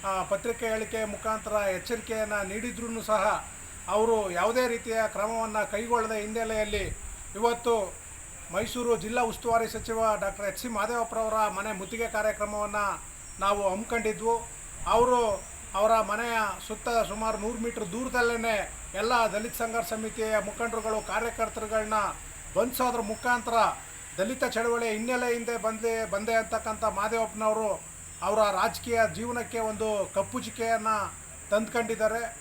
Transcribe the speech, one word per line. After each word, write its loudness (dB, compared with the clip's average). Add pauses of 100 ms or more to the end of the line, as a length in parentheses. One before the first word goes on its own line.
ಆ, 0
ಪತ್ರಿಕೆ -2
ಹೇಳಿಕೆ 0
ಮುಖಾಂತರ -4
ಎಚ್ಚರಿಕೆಯನ್ನ 0
ನೀಡಿದ್ರೂ -4
ಸಹ 4 (440)
ಅವರು 4
ಯಾವುದೇ 4
ರೀತಿಯ 0
ಕ್ರಮವನ್ನ 0
ಕೈಗೊಳ್ಳದ 0
ಹಿನ್ನೆಲೆಯಲ್ಲಿ 0 (380)
ಇವತ್ತು 2 (600)
ಮೈಸೂರು 0
ಜಿಲ್ಲಾ 0
ಉಸ್ತುವಾರಿ 2
ಸಚಿವ -2 (180)
ಡಾಕ್ಟರ್ -2
ಎಚ್ -4
ಸಿ -6
ಮಾದೇವಪ್ಪರವರ 0
ಮನೆ -2
ಮುತ್ತಿಗೆ -4
ಕಾರ್ಯಕ್ರಮವನ್ನ 0 (640)
ನಾವು 2
ಹಮ್ಮಿಕೊಂಡಿದ್ವು. 0 (380)
ಅವರು 6 (320)
ಅವರ 6
ಮನೆಯ 0 (280)
ಸುತ್ತ -6
ಸುಮಾರು 2
ನೂರು -2
ಮೀಟರ್ -4
ದೂರದಲ್ಲೇನೆ 0 (240)
ಎಲ್ಲ 0 (200)
ದಲಿತ -4
ಸಂಘರ್ಷ -2
ಸಮಿತಿಯ -2
ಮುಖಂಡರುಗಳು, -2
ಕಾರ್ಯಕರ್ತರುಗಳನ್ನ -2 (600)
ಬಂಧಿಸೋದ್ರ 2
ಮುಖಾಂತರ 0 (680)
ದಲಿತ 0
ಚಳವಳಿ 0
ಹಿನ್ನೆಲೆಯಿಂದ 0 (140)
ಬಂದೆ, -2
ಬಂದೆ 0
ಅಂತಕ್ಕಂಥ 0
ಮಾದೇವಪ್ಪನವರು 0 (320)
ಅವರ 4
ರಾಜಕೀಯ 2 (140)
ಜೀವನಕ್ಕೆ -4
ಒಂದು 0
ಕಪ್ಪು 0
ಚುಕ್ಕೆಯನ್ನ 0 (640)
ತಂದ್ಕೊಂಡಿದ್ದಾರೆ. 0